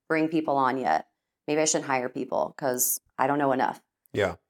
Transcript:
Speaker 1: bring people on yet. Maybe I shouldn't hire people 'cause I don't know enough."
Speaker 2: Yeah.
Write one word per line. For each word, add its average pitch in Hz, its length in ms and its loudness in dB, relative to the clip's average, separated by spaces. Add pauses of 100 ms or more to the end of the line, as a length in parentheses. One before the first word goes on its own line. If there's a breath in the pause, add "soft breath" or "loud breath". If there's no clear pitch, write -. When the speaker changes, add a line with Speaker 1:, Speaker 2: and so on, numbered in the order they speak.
Speaker 1:
bring 160 180 2
people 156 300 0
on 131 200 2
yet. 87 300 0 (400)
Maybe 151 140 2
I 156 40 2
shouldn't 156 240 0
hire 127 200 -2
people - 480 -4
'cause 127 420 -2 (180)
I 131 100 2
don't 143 120 0
know 139 140 2
enough." - 280 0 (300)
Speaker 2:
Yeah. 98 240 0 (140)